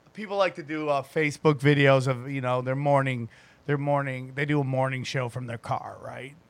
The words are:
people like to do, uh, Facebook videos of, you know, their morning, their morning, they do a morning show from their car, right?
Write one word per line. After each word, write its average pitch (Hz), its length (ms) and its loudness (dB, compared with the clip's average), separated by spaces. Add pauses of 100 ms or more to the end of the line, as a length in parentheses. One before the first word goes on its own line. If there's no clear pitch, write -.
(140)
people 202 240 -6
like 190 160 2
to 170 80 -12
do, 151 260 -4
uh, 139 140 0
Facebook 151 540 2
videos 135 500 6
of, 127 240 -2
you 139 100 -4
know, 127 220 0
their 131 140 -2
morning, 135 520 0 (380)
their 147 100 0
morning, 139 600 -2
they 147 80 -2
do 147 160 2
a 139 40 0
morning 131 380 -2
show 127 260 -4
from 123 200 -8
their 117 100 -8
car, 107 420 -6
right? 120 360 -14 (140)